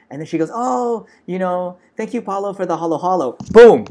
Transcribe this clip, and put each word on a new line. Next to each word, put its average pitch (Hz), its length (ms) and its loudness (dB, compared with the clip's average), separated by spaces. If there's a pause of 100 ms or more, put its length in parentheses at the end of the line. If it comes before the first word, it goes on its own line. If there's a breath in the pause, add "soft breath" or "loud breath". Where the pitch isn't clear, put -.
(100)
And 139 100 -14
then 156 60 -12
she 170 100 -8
goes, 160 160 -2
"Oh, 240 540 -4 (200 soft breath)
you 180 120 -6
know, 180 400 -4 (180 soft breath)
thank 220 160 -8
you, 240 100 -4
Paulo, 196 300 -6
for 190 140 -6
the 170 100 -2
halo 165 220 -4
halo." 180 380 -2 (160)
Boom. 202 380 8